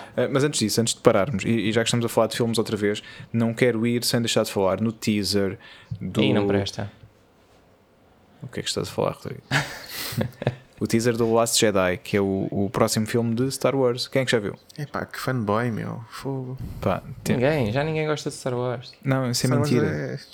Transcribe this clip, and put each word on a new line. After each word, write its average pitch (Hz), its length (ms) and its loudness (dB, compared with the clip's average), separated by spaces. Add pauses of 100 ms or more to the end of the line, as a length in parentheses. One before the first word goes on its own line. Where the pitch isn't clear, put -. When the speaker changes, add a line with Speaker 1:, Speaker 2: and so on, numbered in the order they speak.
(180)
Speaker 1:
Eh, 120 100 2
mas 135 160 2
antes 147 160 0
disso, 107 220 2
antes 113 120 2
de - 80 -10
pararmos, 101 440 4
e, - 40 -2
e 110 220 2
já 113 100 2
que 113 60 0
estamos 120 180 2
a 113 40 0
falar 113 180 4
de - 100 -4
filmes 117 200 0
outra 110 200 0
vez, 104 240 0 (320)
não 113 200 2
quero 113 340 2
ir 120 160 0
sem 123 180 0
deixar 113 220 2
de - 80 -4
falar 95 300 2
no 113 100 0
teaser 98 680 0 (420)
do 95 220 -2
Speaker 2:
Aí 104 120 4
não 107 140 2
presta. 98 440 -2 (1500)
Speaker 1:
O - 60 -12
que - 120 -8
é 104 40 -8
que - 60 -6
estás 98 180 -2
a - 40 -10
falar, - 220 -2
Rodrigo? - 360 -12
<laughs> - 1080 -4 (220)
O 107 60 -2
teaser 117 300 2
do 113 160 2
Last 113 260 4
Jedi, 95 380 4
que - 180 -4
é 101 60 4
o, 98 280 0
o 101 220 0
próximo 110 340 2
filme 117 300 0
de 131 160 0
Star 127 240 0
Wars. 123 320 0
Quem 135 140 0
é 127 40 0
que 123 60 -2
já 120 80 4
viu? 98 160 -6 (220)
Speaker 3:
Epá, 104 280 -8
que - 140 -14
fanboy, 117 520 0
meu. 110 380 -6
Fogo. 131 480 -8 (220)
Speaker 1:
Pá, - 240 0 (180)
tem - 140 0
Speaker 2:
Ninguém, 131 380 2
já 139 100 2
ninguém 156 240 -2
gosta 151 220 -2
de - 80 -12
Star 127 160 -4
Wars. 123 400 -4 (100)
Speaker 1:
Não, 131 260 0
isso 120 160 -2
é - 20 2
Speaker 3:
Star 143 120 2
Wars 147 100 2
Speaker 1:
mentira. - 220 2
Speaker 3:
é, 139 280 -6 (140)